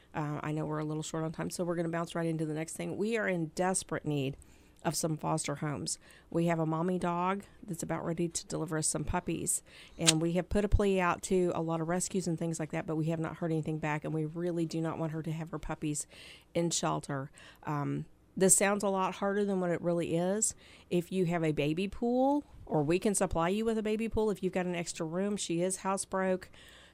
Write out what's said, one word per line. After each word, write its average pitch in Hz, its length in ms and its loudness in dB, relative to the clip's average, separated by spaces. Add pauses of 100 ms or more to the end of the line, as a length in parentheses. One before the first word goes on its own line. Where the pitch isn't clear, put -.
(140)
Uh, 147 300 -2
I 151 80 -2
know 151 140 0
we're 151 140 -2
a 151 60 -2
little 156 180 -4
short 160 200 -4
on 160 80 -2
time, 165 180 -4
so 180 140 -4
we're 170 120 0
gonna 165 140 0
bounce 170 260 -2
right 165 120 0
into 160 180 0
the 151 80 -4
next 156 200 -4
thing. 170 240 -6
We 220 200 0
are 208 100 0
in 170 280 0
desperate 180 500 0
need 139 300 0 (500)
of 156 100 0
some 160 220 0
foster 156 380 -2
homes. 139 420 -4 (320)
We 170 160 2
have 170 140 4
a 160 60 2
mommy 170 340 0
dog 180 440 0 (220)
that's 175 160 -8
about 165 240 -4
ready 170 220 0
to - 180 -6
deliver 160 320 -4
us 156 100 0
some 156 160 -2
puppies, - 600 -2 (340)
and 160 240 6
we 170 120 2
have 180 160 0
put 208 140 2
a 208 60 0
plea 196 300 6
out 175 240 2
to 180 320 4
a 170 60 0
lot 165 200 -2
of 160 60 -2
rescues 180 400 0
and 165 100 0
things 165 220 -4
like 156 120 -4
that, 160 140 -4
but 160 100 -2
we 156 100 0
have 165 140 0
not 185 180 -4
heard 165 140 -2
anything 156 280 -2
back, 151 240 -2
and 151 100 -4
we 156 120 0
really 170 400 -2
do 165 140 -4
not 160 200 -2
want 160 140 -2
her 160 100 -6
to 160 80 -4
have 160 200 -6
her 156 80 -6
puppies 151 460 -4 (480)
in 170 160 2
shelter. 151 640 -2 (340)
Um, 147 400 -2 (300)
this 190 200 8
sounds 202 280 4
a 202 60 2
lot 185 260 0
harder 202 280 0
than 196 160 2
what 175 120 2
it 165 100 0
really 170 340 0
is. 190 380 2 (380)
If 175 200 0
you 185 140 2
have 170 180 2
a 156 100 4
baby 156 340 0
pool, 262 560 2 (240)
or 151 160 2
we 170 160 4
can 202 160 2
supply 175 340 2
you 214 160 0
with 226 120 2
a 214 60 -2
baby 220 260 0
pool 220 200 2
if 190 140 -2
you've 180 100 0
got 185 120 0
an 180 100 0
extra 170 300 -4
room. 190 320 0
She 170 240 0
is 185 160 0
housebroke. 190 720 0 (440)